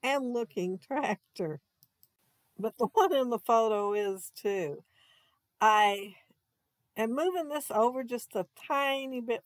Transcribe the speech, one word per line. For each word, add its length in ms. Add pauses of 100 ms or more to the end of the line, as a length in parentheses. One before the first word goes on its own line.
and 320
looking 440
tractor. 840 (960)
But 180
the 160
one 220
in 160
the 80
photo 560
is 400
too. 500 (760)
I 560 (760)
am 200
moving 340
this 220
over 340
just 320
a 100 (220)
tiny 540
bit 240